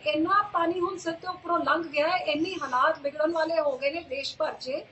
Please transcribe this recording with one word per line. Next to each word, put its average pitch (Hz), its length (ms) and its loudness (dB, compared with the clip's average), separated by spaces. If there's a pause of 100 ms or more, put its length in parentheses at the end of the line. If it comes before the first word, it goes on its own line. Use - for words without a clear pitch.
(140)
ਇੰਨਾ 359 280 4 (100)
ਪਾਣੀ 339 280 2
ਹੁਣ 370 180 -2
ਸਿਰ 330 140 -4
ਤੇ 370 160 -8
ਉੱਪਰੋਂ 339 360 -2
ਲੰਘ 311 200 2
ਗਿਆ 302 240 0
ਹੈ, 359 160 2
ਇੰਨੀ 311 380 0
ਹਾਲਾਤ 277 400 2
ਵਿਗੜਨ 302 300 0
ਵਾਲੇ 330 280 2
ਹੋ 294 180 0
ਗਏ 277 120 0
ਨੇ 330 180 -6
ਦੇਸ਼ 277 280 -6
ਭਰ 294 240 -2
'ਚ 285 320 -6